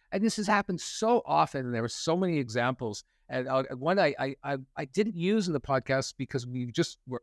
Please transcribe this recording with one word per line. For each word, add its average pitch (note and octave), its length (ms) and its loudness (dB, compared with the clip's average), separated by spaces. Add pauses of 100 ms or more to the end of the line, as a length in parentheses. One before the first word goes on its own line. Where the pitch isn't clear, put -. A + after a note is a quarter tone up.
(100)
and G3 120 0
this A3 140 2
has G#3+ 100 -2
happened G3+ 340 2
so - 440 2
often, C#3+ 420 2
and A#2+ 80 -2
there A2+ 80 0
were A#2+ 60 0
so - 280 -2
many F3+ 200 2
examples. A#2+ 680 -2 (240)
And, B2+ 200 -4
uh, C3 140 2 (160)
one E3+ 200 2
I, D3+ 200 4
I, C3+ 160 -2 (100)
I, C#3 120 -2 (200)
I D3 100 -6
didn't G3+ 300 0
use F#3+ 300 2
in E3+ 80 0
the C3 60 0
podcast C3+ 580 0
because B2 280 -4
we B2 200 -4
just A#2+ 400 -2
were B2 160 -8